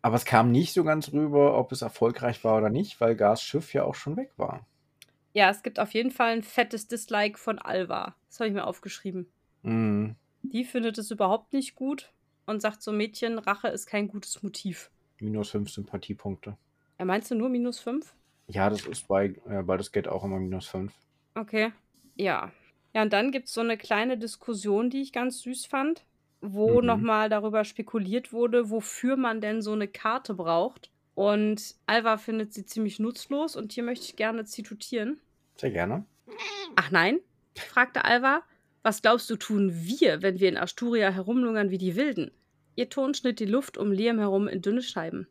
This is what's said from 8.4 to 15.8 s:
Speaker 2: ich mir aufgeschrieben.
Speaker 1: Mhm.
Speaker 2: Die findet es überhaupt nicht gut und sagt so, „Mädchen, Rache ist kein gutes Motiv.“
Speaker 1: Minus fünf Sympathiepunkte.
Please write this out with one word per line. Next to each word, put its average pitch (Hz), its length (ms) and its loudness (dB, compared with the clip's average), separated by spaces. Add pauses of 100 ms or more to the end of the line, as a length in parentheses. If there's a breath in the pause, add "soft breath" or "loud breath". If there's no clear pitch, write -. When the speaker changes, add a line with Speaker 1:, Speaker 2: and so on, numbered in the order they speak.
Speaker 2:
ich 202 80 -2
mir 196 100 -2
aufgeschrieben. 185 680 -8 (320)
Speaker 1:
Mhm. 110 520 0 (280)
Speaker 2:
Die 247 200 -4
findet 226 340 -4
es 214 140 -8
überhaupt 208 400 0
nicht 269 240 -4
gut 269 380 -6 (320)
und 214 160 -4
sagt 214 200 -4
so, 214 120 -6
„Mädchen, 226 440 -2
Rache 208 300 -2
ist - 180 -4
kein 208 220 -2
gutes - 360 -10
Motiv.“ - 460 -8 (300)
Speaker 1:
Minus 107 300 -4
fünf 104 220 -4
Sympathiepunkte. 104 880 -10 (420)